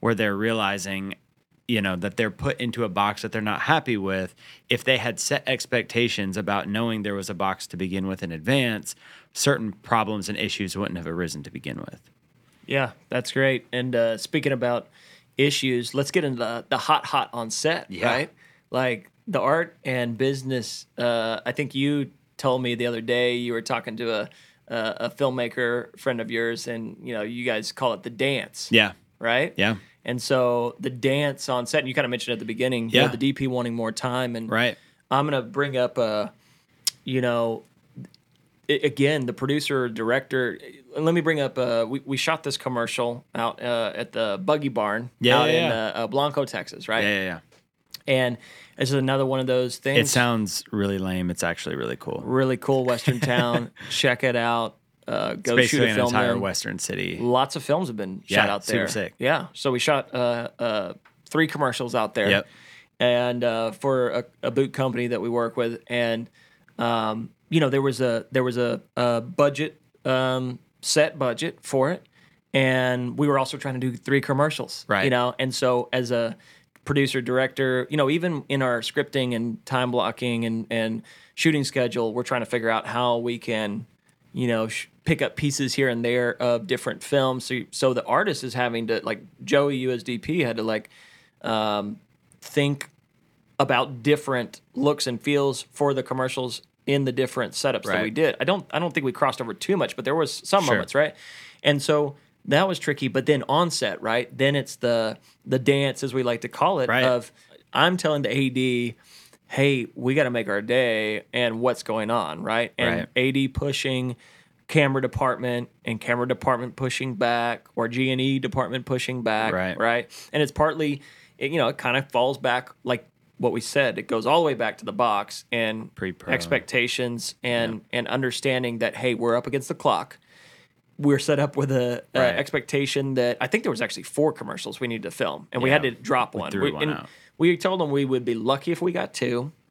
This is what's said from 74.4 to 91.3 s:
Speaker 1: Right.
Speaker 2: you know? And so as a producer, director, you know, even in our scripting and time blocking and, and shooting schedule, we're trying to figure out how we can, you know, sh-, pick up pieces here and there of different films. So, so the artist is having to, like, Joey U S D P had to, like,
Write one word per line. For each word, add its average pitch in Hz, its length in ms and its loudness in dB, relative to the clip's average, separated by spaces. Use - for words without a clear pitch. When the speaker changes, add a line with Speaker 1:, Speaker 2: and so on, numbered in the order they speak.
Speaker 1:
Right. 98 160 2
Speaker 2:
you 139 60 4
know? 123 260 2
And 131 160 -2
so 123 400 2
as 123 200 0
a 117 240 0
producer, 139 360 2
director, 127 720 0
you 151 60 -2
know, 143 120 4
even 160 400 0
in 139 140 2
our 120 200 2
scripting 131 520 -2
and 113 320 -4
time 127 240 0
blocking 117 540 0
and, 113 260 -2
and 113 320 -2
shooting 151 300 2
schedule, 120 500 0
we're 123 80 -2
trying 123 200 0
to 107 40 -6
figure 117 240 0
out 110 160 0
how 120 320 2
we 120 200 -2
can, 110 480 -4
you 127 140 -2
know, 113 220 0
sh-, - 180 -8
pick 160 160 2
up 143 160 -2
pieces 139 380 -2
here 135 140 2
and 117 160 -2
there 120 360 2
of 120 260 0
different 110 360 -4
films. 131 420 2
So, 127 160 -4
so 131 200 2
the 120 120 -2
artist 151 400 0
is 123 100 -6
having 117 320 0
to, 110 180 0
like, 110 160 -4
Joey 143 340 4
U 127 140 -2
S 117 120 -4
D 123 140 -4
P 160 220 -2
had 120 180 0
to, 113 40 -2
like, 110 280 -2